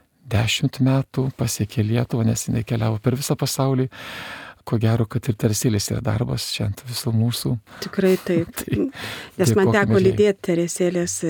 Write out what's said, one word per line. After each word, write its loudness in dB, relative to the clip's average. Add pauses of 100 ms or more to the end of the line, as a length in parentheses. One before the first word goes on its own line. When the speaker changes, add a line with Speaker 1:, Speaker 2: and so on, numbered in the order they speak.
(260)
Speaker 1:
dešimt 0
metų 0
pasiekė -2
Lietuvą, 0
nes -2
jinai -2
keliavo 0
per 2
visą -2
pasaulį. 0 (760)
Ko -2
gero, 2
kad -6
ir 0
Teresėlės 0
yra -2
darbas -2
čia -2
ant -6
visų -4
mūsų. 0 (240)
Speaker 2:
Tikrai 0
taip. -2
Speaker 1:
<laughs> -8
Tai -4
Speaker 2:
Nes -2
man 4
Speaker 1:
dėkokime 4
Speaker 2:
teko 4
Speaker 1:
jai. 6
Speaker 2:
lydėt 4
Teresėlės 0 (160)